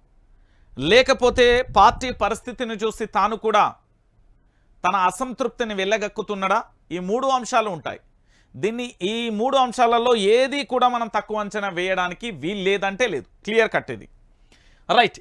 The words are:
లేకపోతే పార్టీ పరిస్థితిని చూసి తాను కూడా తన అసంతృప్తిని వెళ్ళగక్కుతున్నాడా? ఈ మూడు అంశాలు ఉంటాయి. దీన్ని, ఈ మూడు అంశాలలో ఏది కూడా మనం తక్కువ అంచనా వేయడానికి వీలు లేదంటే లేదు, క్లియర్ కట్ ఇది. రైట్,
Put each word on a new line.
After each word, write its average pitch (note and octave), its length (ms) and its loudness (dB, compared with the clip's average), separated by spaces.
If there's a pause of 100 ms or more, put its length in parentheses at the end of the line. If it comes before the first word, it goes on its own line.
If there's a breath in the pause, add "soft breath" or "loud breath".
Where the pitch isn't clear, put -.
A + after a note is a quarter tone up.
(800)
లేకపోతే A#3+ 840 4 (140)
పార్టీ A#3 360 4
పరిస్థితిని A3+ 600 -6
చూసి G#3+ 320 -4
తాను G#3+ 300 0
కూడా G#3 380 2 (1120)
తన F#3+ 80 -2
అసంతృప్తిని A3+ 800 -2
వెళ్ళగక్కుతున్నాడా? G3+ 880 -2 (280)
ఈ E3+ 60 -6
మూడు G#3 280 -2
అంశాలు B3 440 0
ఉంటాయి. C#3+ 300 -10 (560)
దీన్ని, A#3 460 -6
ఈ A3+ 280 -2
మూడు A#3+ 260 0
అంశాలలో A#3+ 600 2
ఏది B3 480 2
కూడా B3 240 2
మనం A#3 280 -4
తక్కువ G#3+ 240 -4
అంచనా G3+ 280 -6
వేయడానికి F3+ 640 -4
వీలు F#3 320 -6
లేదంటే G3 440 -2
లేదు, D3+ 180 -4 (200)
క్లియర్ A3 280 2
కట్ C#3 180 -4
ఇది. A2 180 -12 (880 soft breath)
రైట్, A#3 240 2